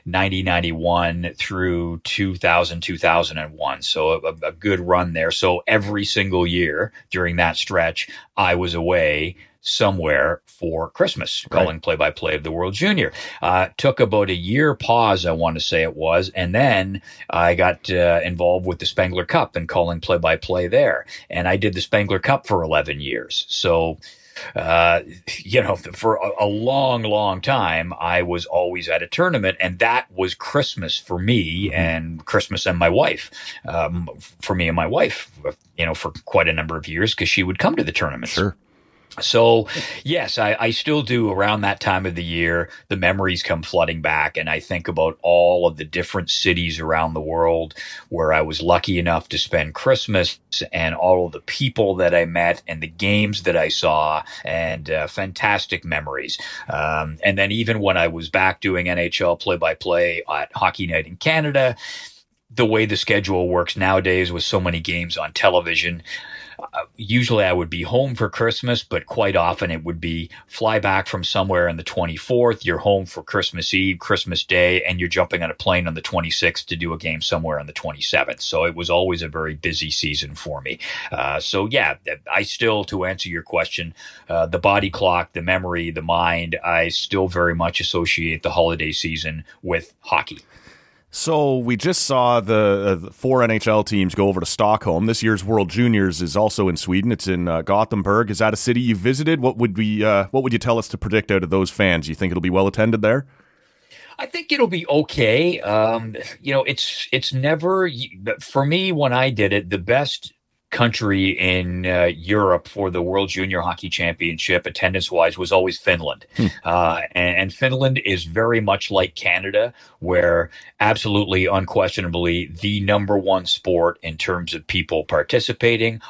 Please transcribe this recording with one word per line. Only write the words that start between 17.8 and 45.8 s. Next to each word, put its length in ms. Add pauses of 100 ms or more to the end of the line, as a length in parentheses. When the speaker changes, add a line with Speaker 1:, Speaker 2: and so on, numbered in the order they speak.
Speaker 1:
uh, 360
involved 400
with 140
the 60
Spengler 380
Cup 320
and 140
calling 320
play-by-play 680
there. 380 (240)
And 180
I 80
did 200
the 60
Spengler 380
Cup 260
for 160
eleven 380
years. 480
So, 520 (540)
uh, 460 (380)
you 260
know, 140
for 400
a, 260
a 20
long, 580
long 360
time, 580
I 240
was 240
always 440
at 120
a 60
tournament, 540
and 180
that 320
was 240
Christmas 640
for 180
me 500
Speaker 2:
Mm-hmm. 60
Speaker 1:
and 520
Christmas 400
and 120
my 120
wife, 420 (340)
um, 440 (320)
for 140
me 120
and 80
my 120
wife, 440 (460)
you 80
know, 80
for 180 (140)
quite 240
a 40
number 220
of 100
years, 300
'cause 140
she 140
would 160
come 180
to 80
the 80
tournaments. 400
Speaker 2:
Sure. 240 (640)
Speaker 1:
So, 460 (360)
yes, 360
I, 200
I 120
still 320
do 260
around 320
that 180
time 280
of 80
the 80
year. 480 (160)
The 100
memories 460
come 180
flooding 400
back, 360
and 120
I 100
think 280
about 340
all 460
of 100
the 80